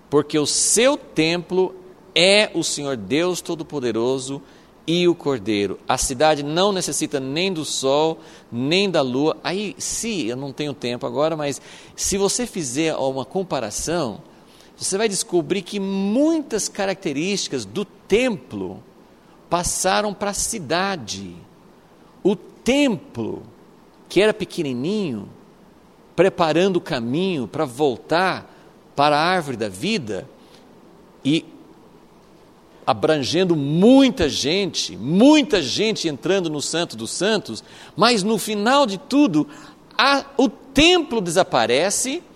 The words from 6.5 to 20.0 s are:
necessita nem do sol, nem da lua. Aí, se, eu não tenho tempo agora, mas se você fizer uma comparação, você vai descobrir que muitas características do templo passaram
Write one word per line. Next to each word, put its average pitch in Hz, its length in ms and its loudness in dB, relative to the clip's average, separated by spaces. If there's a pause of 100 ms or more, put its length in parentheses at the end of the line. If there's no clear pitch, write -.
necessita 160 480 -4
nem 156 320 -4
do 156 120 -6
sol, 151 540 0 (320)
nem 165 400 0
da 160 120 2
lua. 135 420 0
Aí, 185 340 -6
se, 208 480 -6
eu 120 100 -4
não 139 140 -8
tenho 143 240 -6
tempo 123 320 -6
agora, 147 300 -2
mas 143 240 -4 (340)
se - 220 -2
você 196 300 0
fizer 151 500 -2
uma 131 280 -2
comparação, 147 960 -4 (560)
você - 200 -4
vai 220 120 0
descobrir 175 540 -2
que 202 160 -8
muitas 214 880 0
características 175 960 -4
do 101 200 -6
templo 135 960 -2 (680)
passaram 190 640 0